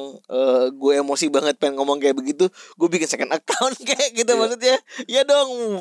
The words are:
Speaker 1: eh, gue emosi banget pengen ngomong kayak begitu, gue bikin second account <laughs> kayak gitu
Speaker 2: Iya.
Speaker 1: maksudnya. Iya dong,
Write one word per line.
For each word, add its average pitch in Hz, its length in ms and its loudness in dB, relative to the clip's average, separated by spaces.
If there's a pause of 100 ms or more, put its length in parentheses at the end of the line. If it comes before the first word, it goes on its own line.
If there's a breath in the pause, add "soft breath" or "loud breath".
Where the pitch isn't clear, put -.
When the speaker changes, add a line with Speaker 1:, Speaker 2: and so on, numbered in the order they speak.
(260)
Speaker 1:
eh, 127 460 2
gue 135 240 2
emosi 139 320 0
banget 143 320 0
pengen 139 160 0
ngomong 139 240 0
kayak 139 160 2
begitu, 143 340 0
gue - 380 -4
bikin 165 180 -2
second - 240 -4
account 254 540 -2
<laughs> - 0 -
kayak 254 320 -2
gitu 226 100 0
Speaker 2:
Iya. 233 140 2
Speaker 1:
maksudnya. 240 360 2 (280 loud breath)
Iya 254 200 0
dong, 285 260 4 (320)